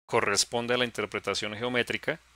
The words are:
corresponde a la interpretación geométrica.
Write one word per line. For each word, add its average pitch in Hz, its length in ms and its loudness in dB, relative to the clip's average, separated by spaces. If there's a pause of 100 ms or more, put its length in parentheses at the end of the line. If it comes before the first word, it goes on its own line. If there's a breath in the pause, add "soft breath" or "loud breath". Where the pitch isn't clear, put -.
corresponde 117 680 2
a 120 40 2
la 123 80 4
interpretación 107 680 -4
geométrica. 123 640 -2 (160)